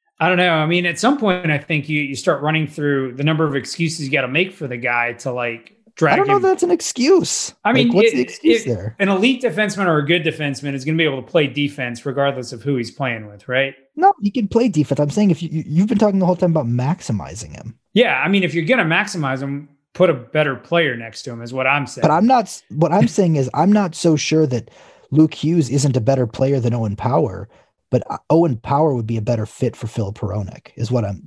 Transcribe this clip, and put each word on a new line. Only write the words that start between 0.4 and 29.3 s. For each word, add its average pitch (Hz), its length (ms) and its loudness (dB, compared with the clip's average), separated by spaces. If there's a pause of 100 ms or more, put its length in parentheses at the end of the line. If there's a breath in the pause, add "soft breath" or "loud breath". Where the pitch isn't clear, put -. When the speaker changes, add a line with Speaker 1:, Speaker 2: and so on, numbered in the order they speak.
Speaker 1:
I 156 100 0
mean, 175 200 0
at 170 140 -4
some 269 180 2
point, 180 320 0
I 151 80 2
think 147 300 -4
you, 151 140 -2
you 139 140 -6
start 143 280 -2
running 156 240 0
through 139 460 -2
the 131 100 -8
number 156 220 2
of 139 100 -2
excuses 156 500 -4
you 135 60 -4
gotta 135 160 0
make 170 240 -2
for 151 160 -12
the 123 100 -8
guy 120 360 -2
to, 127 180 -8
like, 120 460 -8 (180)
drag 156 180 2
Speaker 2:
I - 40 4
don't 392 100 2
know 403 80 2
Speaker 1:
him. 381 80 0
Speaker 2:
if - 0 -
that's 370 200 2
an 349 60 0
excuse. - 920 0
Speaker 1:
I 220 100 2
mean, 247 140 4
Speaker 2:
Like, 233 80 2
what's 220 180 4
Speaker 1:
it, - 40 -2
Speaker 2:
the - 40 2
excuse 233 440 0
Speaker 1:
it, - 20 -4
Speaker 2:
there? 110 320 -4
Speaker 1:
an 196 100 2
elite 240 320 2
defenseman 196 460 -2
or 160 100 2
a 147 80 0
good 170 180 2
defenseman 143 500 -4
is 135 100 -8
gonna 156 140 -2
be 160 80 2
able 135 180 -4
to - 40 -18
play 156 200 2
defense 131 580 -6
regardless 131 480 -2
of 113 80 -14
who 143 140 -2
he's - 160 -4
playing 117 360 -6
with, 101 200 -20
right? 135 260 0 (220)
Speaker 2:
No, 381 260 4
he 202 100 0
can 220 160 -2
play 233 220 2
defense. 147 320 0
I'm 147 80 0
saying 202 220 2
if 160 120 0
you, 160 80 -8
you, 156 140 -4
you've 175 220 2
been 220 100 0
talking 208 220 2
the 185 60 2
whole 180 120 2
time 180 140 2
about 156 140 0
maximizing 117 920 -4
him. - 220 -16 (160)
Speaker 1:
Yeah, 185 280 4
I 151 80 0
mean, 196 140 4
if 156 100 0
you're 165 100 -2
gonna 208 220 2
maximize 160 560 0
him, 139 260 -8 (260)
put 180 160 4
a 160 40 2
better 139 420 -2
player 156 400 0
next 113 280 -14
to 131 80 -12
him 117 100 -12
is 117 100 -14
what 131 160 -2
I'm 139 200 2
saying. - 160 -8
Speaker 2:
But 147 80 4
I'm 170 140 4
not 247 180 4
s-, - 260 -12
what 156 240 0
I'm 208 160 4
saying 170 260 2
is 131 180 0
I'm 180 200 4
not 196 220 0
so 165 200 2
sure 156 320 2
that 123 240 -4 (380 loud breath)
Luke 156 240 4
Hughes 156 360 0
isn't 135 280 0
a 123 40 0
better 127 240 2
player 135 360 0
than 117 120 0
Owen 110 220 -2
Power, 117 540 -2 (400 soft breath)
but, - 200 -2
uh, - 100 -8 (100)
Owen 160 260 4
Power 143 400 0
would 117 100 -4
be 113 120 -4
a 110 40 -4
better 107 240 -2